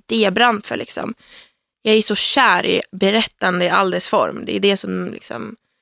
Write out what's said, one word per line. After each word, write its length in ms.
det 120
jag 160
brann 280
för, 160
liksom. 360
Jag 140
är 60
så 140
kär 500
i 160
berättande 760
i 40
all 220
dess 160
form. 380
Det 100
är 40
det 180
som 360
liksom 420